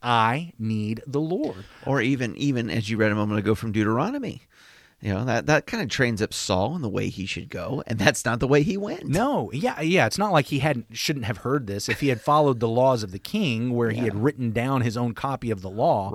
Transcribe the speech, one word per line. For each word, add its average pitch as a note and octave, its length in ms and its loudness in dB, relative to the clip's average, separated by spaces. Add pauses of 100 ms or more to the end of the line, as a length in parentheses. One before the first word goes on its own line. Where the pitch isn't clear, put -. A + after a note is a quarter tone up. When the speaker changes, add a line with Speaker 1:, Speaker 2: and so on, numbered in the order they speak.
Speaker 1:
I A#2+ 560 2
need A2 480 -2
the C#3 140 -2
Lord. D#3+ 460 -4 (200)
Speaker 2:
Or C#3 140 0
even, B2 380 0
even B2 320 0
as G#2 200 -2
you A2+ 60 -2
read G#2+ 160 4
a G#2 40 2
moment G#2 240 0
ago G2+ 160 2
from A2 180 -4
Deuteronomy, C3+ 720 0 (560)
you G#2 140 -2
know, G#2 120 -2
that, A#2 200 0
that D3+ 220 2
kind A3+ 160 -4
of A#2 60 -4
trains A2+ 340 0
up - 100 -4
Saul G#2 420 0
in F3 60 -6
the A2+ 80 -4
way G2 200 -2
he F#2+ 180 -8
should - 220 -8
go, G2+ 360 -6
and A2 140 -4
that's - 260 2
not A#2 140 0
the C3+ 80 2
way C#3+ 160 6
he F#3+ 140 0
went. G#3 300 -8
Speaker 1:
No, F#3+ 460 0
yeah, D3 260 -2
yeah. D#3+ 280 4
It's - 100 -2
not G3+ 140 2
like D3+ 160 4
he C#3+ 100 -2
hadn't, C3 340 0
shouldn't C3+ 340 -4
have G2+ 120 -4
heard B2+ 300 -2
this. G2+ 200 -4
If A#2 120 -4
he C#3+ 80 2
had B2 120 2
followed D3 400 4
the A#2+ 80 0
laws B2 360 4
of F#2 80 -10
the G2 80 -10
king, B2 560 -2
where A#2 160 2
he A2 80 -2
had A2 160 0
Speaker 2:
Yeah. G#2 80 -2
Speaker 1:
written B2 300 0
down B2 280 0
his A2+ 160 0
own A#2+ 160 -2
copy B2+ 380 -4
of G2 100 -4
the F#2 80 -8
law, G#2+ 460 0